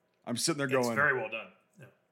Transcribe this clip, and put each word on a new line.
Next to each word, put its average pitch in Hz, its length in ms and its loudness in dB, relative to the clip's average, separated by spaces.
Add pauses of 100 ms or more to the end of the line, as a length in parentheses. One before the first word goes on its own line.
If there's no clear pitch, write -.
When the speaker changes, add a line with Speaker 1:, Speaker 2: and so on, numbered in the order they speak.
(240)
Speaker 1:
I'm 120 120 -4
sitting 151 220 0
there 139 80 0
Speaker 2:
It's 127 200 2
Speaker 1:
going, 117 80 0
Speaker 2:
very 139 200 4
well 113 160 -4
done. 110 160 -10 (340)
Yeah. 131 60 -20 (260)